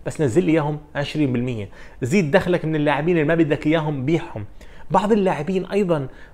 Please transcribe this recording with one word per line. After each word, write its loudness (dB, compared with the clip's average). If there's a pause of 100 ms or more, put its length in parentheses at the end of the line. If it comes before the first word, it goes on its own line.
بس -4
نزل 4
لي 2
إياهم 0 (160)
عشرين 0
بالمية، -4 (320)
زيد 2
دخلك 2
من 0
اللاعبين 2
اللي 2
ما 2
بدك 2
إياهم 0
بيعهم. -2 (460)
بعض 2
اللاعبين 0
أيضًا 0 (260)